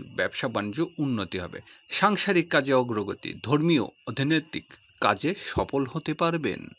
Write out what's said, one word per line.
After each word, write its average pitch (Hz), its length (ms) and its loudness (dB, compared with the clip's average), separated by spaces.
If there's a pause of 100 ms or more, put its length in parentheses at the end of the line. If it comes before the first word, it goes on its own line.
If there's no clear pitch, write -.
(160)
ব্যবসা 95 320 -2
বাণিজ্য 113 400 -2 (100)
উন্নতি 113 420 -2
হবে। 85 200 -10 (300)
সাংসারিক 190 600 2
কাজে 139 240 4
অগ্রগতি। 107 600 0 (100)
ধর্মীয় 147 400 4
অর্থনৈতিক 143 840 -4 (360)
কাজে 117 340 2 (100)
সফল 135 400 -2
হতে 156 280 -6
পারবেন। 151 540 -2 (120)